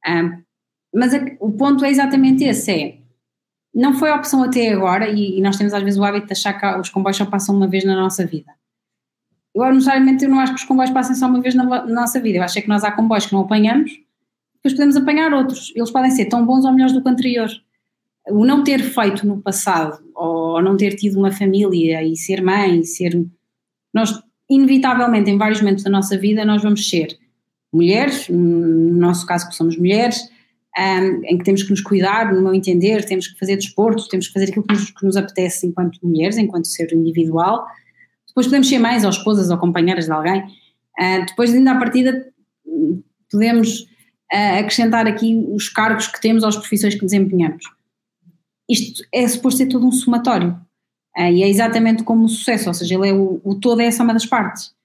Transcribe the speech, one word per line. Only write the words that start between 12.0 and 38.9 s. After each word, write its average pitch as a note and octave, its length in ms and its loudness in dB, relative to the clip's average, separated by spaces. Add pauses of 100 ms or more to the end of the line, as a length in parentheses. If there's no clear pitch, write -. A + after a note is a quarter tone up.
vida. G#3+ 180 0
Eu F3+ 40 0
acho F3+ 160 -4
é G3+ 40 -6
que G#3 60 -6
nós G#3 160 0
há G#3 60 0
comboios A3 360 0
que - 60 -6
não G3 100 2
apanhamos, G#3+ 500 2 (640)
depois C4+ 180 -2
podemos C#4+ 220 2
apanhar D4 380 0
outros. C4 400 -4
Eles A#3 160 -4
podem C4 200 2
ser C4 160 0
tão A#3+ 200 0
bons C4 180 2
ou C4 80 2
melhores C4 220 4
do B3+ 80 0
que C4 60 0
o B3+ 40 2
anterior. A#3+ 380 -2 (800)
O G#3 180 2
não C4+ 160 4
ter C#4 180 2
feito G3+ 460 -2
no G3+ 160 -2
passado, E3 560 -2 (160)
ou E3 480 -2
não G3 140 2
ter G3 180 0
tido G3+ 240 -2
uma G3 140 2
família F#3 680 0
e D#3+ 140 -2
ser F#3 260 -6
mãe, F#3 420 2
ser, E3+ 420 -4 (680)
nós G#3+ 300 -2 (260)
inevitavelmente B3+ 840 4
em G3+ 60 2
vários G#3+ 240 0
momentos G3 220 2
da G3 80 -2
nossa G3 260 0
vida G#3+ 280 0
nós G#3+ 180 2
vamos G#3 260 0
ser D#3+ 300 -4 (560)
mulheres, G#3 540 0
no E3+ 680 2
nosso F3 300 0
caso F3 220 -4
que - 80 -16
somos E3 200 -2
mulheres, G#3 540 0 (480)
ahm, F#3+ 460 -2
em F3+ 120 0
que F3 80 -4
temos G3 180 2
que - 80 -4
nos G3 100 0
cuidar, G3+ 520 0
no F#3 80 2
meu F#3+ 140 2
entender, F#3+ 500 0
temos F#3 220 -4
que - 120 -18
fazer G3 180 -2
desporto, G#3+ 520 -2
temos F#3 200 -4
que - 40 -18
fazer G3 180 -2
aquilo G#3 140 -4
que G#3+ 80 -2
nos, - 180 -2
que - 140 -12
nos F#3+ 120 2
apetece F#3 500 -4
enquanto F3 360 -4
mulheres, F3 360 0
enquanto F3+ 300 -2
ser E3 240 -6
individual. E3 720 0 (640)
Depois B3 180 0
podemos C4+ 220 2
ser C4 100 2
mães, A#3 260 2